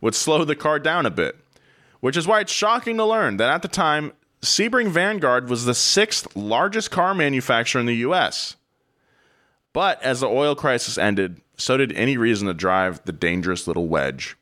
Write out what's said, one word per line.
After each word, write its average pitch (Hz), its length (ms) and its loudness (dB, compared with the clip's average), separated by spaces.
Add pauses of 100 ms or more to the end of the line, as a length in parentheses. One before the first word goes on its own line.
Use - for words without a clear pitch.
would 110 140 0
slow 160 300 2
the 151 100 -2
car 151 240 0
down 156 280 0
a 104 40 0
bit, 80 260 -2 (640)
which 135 160 0
is 170 120 -2
why 214 120 4
it's 196 120 -4
shocking 226 460 0
to 220 60 2
learn 202 340 0
that 117 120 2
at 170 120 0
the 190 60 -6
time, 151 440 0 (300)
Sebring 226 480 0
Vanguard 160 580 2
was 120 160 -2
the 123 100 2
sixth - 600 0
largest 151 540 -2
car 180 240 2
manufacturer 131 680 0
in 117 60 0
the 120 100 0
U 127 180 0
S. - 420 -2 (1160)
But 180 300 0
as 127 180 0
the 131 80 0
oil 143 260 2
crisis 135 420 -2
ended, 98 440 0 (180)
so 127 200 0
did 135 140 0
any 127 260 0
reason 110 300 2
to 90 60 -2
drive 92 520 0
the 92 60 -6
dangerous 87 540 -2
little 85 220 -2
wedge. 69 540 -4